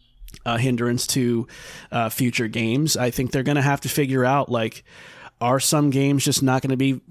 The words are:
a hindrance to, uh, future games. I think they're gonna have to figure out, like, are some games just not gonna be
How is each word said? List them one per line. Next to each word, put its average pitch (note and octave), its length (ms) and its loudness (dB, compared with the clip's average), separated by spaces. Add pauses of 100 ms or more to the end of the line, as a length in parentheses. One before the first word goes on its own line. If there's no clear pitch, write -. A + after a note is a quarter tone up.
(440)
a A#2 140 -2
hindrance A#2+ 500 0
to, A#2+ 400 0 (420)
uh, A2+ 200 -2
future A#2+ 380 -2
games. A#2 480 0
I B2 140 0
think B2+ 220 -4
they're C3+ 100 0
gonna C#3+ 200 2
have C#3 180 2
to - 80 -6
figure C3 360 2
out, C3+ 260 2
like, A2+ 340 -4 (560)
are B2+ 180 2
some D3 300 2
games C#3 380 2
just C#3 160 0
not C3 180 4
gonna C3 160 0
be C3+ 240 2 (100)